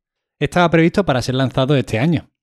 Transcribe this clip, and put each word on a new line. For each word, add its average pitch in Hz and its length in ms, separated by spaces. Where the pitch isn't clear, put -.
estaba 170 320
previsto 165 340
para 127 160
ser 127 140
lanzado 135 400
este 120 240
año. 151 320